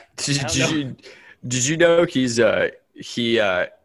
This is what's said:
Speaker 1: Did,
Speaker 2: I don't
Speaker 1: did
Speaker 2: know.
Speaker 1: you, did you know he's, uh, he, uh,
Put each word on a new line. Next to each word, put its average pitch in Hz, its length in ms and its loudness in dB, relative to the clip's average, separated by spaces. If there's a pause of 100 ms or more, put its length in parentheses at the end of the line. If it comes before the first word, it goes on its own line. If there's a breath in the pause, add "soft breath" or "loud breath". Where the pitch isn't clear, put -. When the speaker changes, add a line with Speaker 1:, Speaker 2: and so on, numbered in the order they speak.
(180)
Speaker 1:
Did, 143 220 -4
Speaker 2:
I - 20 -6
don't 143 100 -6
Speaker 1:
did 135 80 -2
Speaker 2:
know. 135 160 0
Speaker 1:
you, 135 200 -6 (520 loud breath)
did 123 180 -2
you 156 120 -2
know 170 260 4
he's, 127 380 0
uh, 95 300 2 (220)
he, 117 460 -2
uh, 92 280 0 (180)